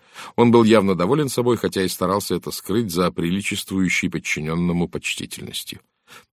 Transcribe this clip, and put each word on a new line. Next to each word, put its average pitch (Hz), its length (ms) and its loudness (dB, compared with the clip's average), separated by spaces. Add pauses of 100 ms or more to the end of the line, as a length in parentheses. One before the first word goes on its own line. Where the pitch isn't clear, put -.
(380)
Он 120 140 6
был 117 120 8
явно 104 320 6
доволен 127 320 0
собой, 120 300 0
хотя - 260 -2
и 92 60 0
старался 95 460 -2
это 76 160 -6
скрыть 104 400 -4
за 87 200 0
приличествующей 92 1000 -2
подчинённому 85 800 -2
почтительностью. - 920 -10 (560)